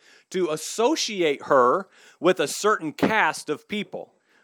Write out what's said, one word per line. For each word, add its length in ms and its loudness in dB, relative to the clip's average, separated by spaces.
to 200 -2
associate 920 -2
her 440 4
with 220 2
a 80 0
certain 440 -2
caste 560 0
of 200 -6
people? 440 -10